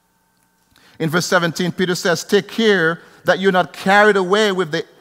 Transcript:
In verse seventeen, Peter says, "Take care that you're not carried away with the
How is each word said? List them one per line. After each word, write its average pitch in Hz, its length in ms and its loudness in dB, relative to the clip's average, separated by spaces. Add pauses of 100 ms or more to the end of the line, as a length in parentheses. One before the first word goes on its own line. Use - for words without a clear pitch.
(1000)
In 156 100 -2
verse 170 160 -2
seventeen, 175 480 -2
Peter 185 220 -4
says, 170 280 -2
"Take 202 240 -2
care 185 540 0 (240)
that - 140 2
you're 190 120 2
not 180 220 0
carried 208 420 2
away 196 380 0
with 180 180 -4
the 165 140 -4 (160)